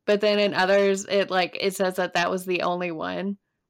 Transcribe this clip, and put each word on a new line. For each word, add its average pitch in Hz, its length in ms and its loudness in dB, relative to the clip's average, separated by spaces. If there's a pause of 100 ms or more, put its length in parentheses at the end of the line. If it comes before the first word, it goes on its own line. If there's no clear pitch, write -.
but 208 160 2
then 208 180 2
in 202 140 2
others, 196 560 2
it, 196 220 0
like, 180 300 0
it 196 140 0
says 185 220 -2
that 180 180 -2
that 175 160 0
was 185 140 -2
the 180 180 -2
only 180 280 -2
one. 180 480 -6 (320)